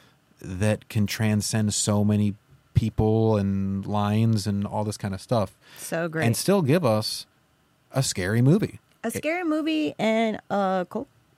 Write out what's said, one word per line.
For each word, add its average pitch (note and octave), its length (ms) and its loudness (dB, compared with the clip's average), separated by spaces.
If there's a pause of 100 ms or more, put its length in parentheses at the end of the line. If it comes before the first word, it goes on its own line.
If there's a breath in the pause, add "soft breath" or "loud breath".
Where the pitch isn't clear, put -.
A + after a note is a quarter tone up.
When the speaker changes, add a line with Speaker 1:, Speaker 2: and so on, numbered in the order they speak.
(400 soft breath)
Speaker 1:
that G2+ 480 -2
can G#2+ 180 0
transcend G#2+ 680 0
so G#2 300 2
many G#2 300 2 (400)
people A2 640 2
and G2 500 0
lines G#2 600 2
and G2+ 200 -2
all G#2+ 180 -4
this G#2 120 -6
kind G2 180 -6
of F#2+ 60 -10
stuff. G#2+ 360 -2 (220 loud breath)
Speaker 2:
So E3+ 300 -6
great. D#3+ 180 -4
Speaker 1:
And A#2 100 2
still G3 260 2
give D#3 220 2
us G#2+ 420 -2 (640)
a C3+ 120 0
scary G#2 400 0
movie. C#3+ 360 2 (240)
Speaker 2:
A A3+ 60 -4
Speaker 1:
It A#3 80 -6
Speaker 2:
scary F4 280 -4
movie D#4 540 -2
and A3 420 0 (100)
a F#3+ 380 0
cult A3+ 200 -8 (300)